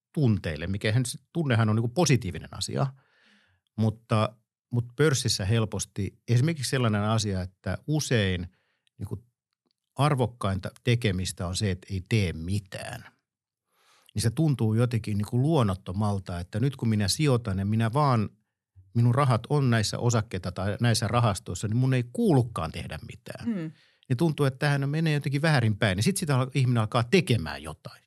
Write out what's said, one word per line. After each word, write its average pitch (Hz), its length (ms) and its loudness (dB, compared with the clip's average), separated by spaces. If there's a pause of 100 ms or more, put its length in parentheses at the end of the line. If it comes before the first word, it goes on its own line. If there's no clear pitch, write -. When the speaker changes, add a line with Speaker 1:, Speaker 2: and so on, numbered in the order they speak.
(140)
Speaker 1:
tunteille, 87 540 0
mikä 101 200 -2
eihän 120 180 2
se - 140 -10 (140)
tunnehan 117 360 2
on 107 60 2
niinku 117 140 0
positiivinen 127 640 0
asia, - 360 -4 (880)
mutta, 110 600 0 (340)
mutta 120 260 -4
pörssissä 131 500 0
helposti 104 800 -2
esimerkiksi 127 420 2
sellainen 110 340 0
asia, 104 380 0
että 92 360 -8 (100)
usein 104 600 0 (500)
niinku 104 280 -12 (720)
arvokkainta 120 760 0 (120)
tekemistä 95 640 0
on 90 80 -4
se, 101 160 -2
että - 220 -8
ei 92 160 -6
tee 98 240 2
mitään. - 880 -10 (920)
Niin 107 80 -4
se 113 100 2
tuntuu 120 420 2
jotenkin 113 440 0
niinku 113 240 -2
luonnottomalta, 101 960 0
että 95 200 -6
nyt 135 160 0
kun 113 140 -2
minä 104 180 2
sijoitan 120 520 0
ja 98 60 -2
minä 110 280 0
vaan, 135 360 2 (640)
minun 120 220 4
rahat 131 340 2
on 143 200 2
näissä 113 300 0
osakkeita 104 520 -2
tai 98 280 -4
näissä 113 280 2
rahastoissa, 110 600 0
niin 110 100 0
mun 131 160 2
ei 123 100 0 (100)
kuulukaan 123 580 2
tehdä - 360 -10
mitään. - 420 -10
Speaker 2:
Mm. 165 220 -4 (380)
Speaker 1:
Niin 127 80 0
tuntuu, 147 280 0
että 131 140 -2
tämähän 143 300 0
menee 156 240 0
jotenkin 143 280 -2
väärinpäin. 110 540 2
Niin 98 80 0
sit - 140 2
sitä 143 220 0
al-, 127 160 0
ihminen 123 260 2
alkaa 113 220 0
tekemään 110 600 0
jotain. - 440 -14